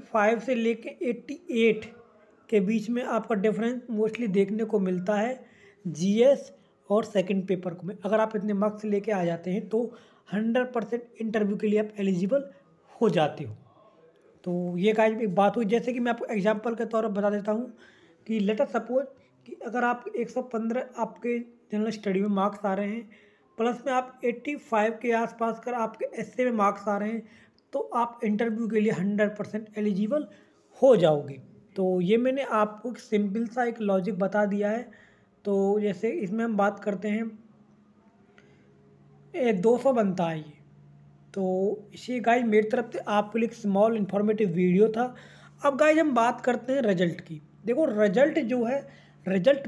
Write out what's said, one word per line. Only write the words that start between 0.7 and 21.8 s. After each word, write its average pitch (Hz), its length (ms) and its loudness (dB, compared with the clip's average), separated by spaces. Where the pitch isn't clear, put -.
एटी - 300 -8
एट 220 260 4
के 214 100 4
बीच 214 300 0
में 240 140 -2
आपका 220 340 -2
डिफरेंस 220 440 0
mostly 220 380 -2
देखने 196 340 2
को 220 160 0
मिलता 185 360 0
है 240 240 -2
जीएस 202 680 2
और 214 160 2
सेकंड 190 420 0
पेपर 175 360 -4
में। 185 120 -10
अगर 208 240 0
आप 220 160 0
इतने 208 200 -2
मार्क्स 208 300 -2
लेके 202 260 -2
आ 185 140 0
जाते 170 260 -4
हैं 202 180 -4
तो 226 140 0
हंड्रेड 226 440 0
परसेंट 233 300 -4
इंटरव्यू 214 360 0
के 214 100 -2
लिए 208 120 4
आप 214 100 -2
एलिजिबल 196 440 0
हो 220 180 2
जाते 156 340 0
हो। 107 120 -12
तो 180 340 -4
ये 202 160 4
गाइस 220 280 4
एक 202 140 -2
बात 202 220 4
हुई, 240 80 0
जैसे 233 280 0
कि 254 60 -4
मैं 240 120 0
आपको 233 140 -4
एग्जांपल 220 500 0
के 226 100 -4
तौर 220 180 0
पर 214 80 -2
बता 202 180 0
देता 208 220 -2
हूँ 240 220 -4
कि 220 120 -2
let 214 220 0
us - 100 -2
suppose 247 340 -2
कि - 180 -16
अगर 240 180 -2
आप 240 220 0
एक 226 140 -4
सौ 254 140 -6
पन्द्रह 226 580 -4
आपके 240 380 -4
जनरल 220 520 -6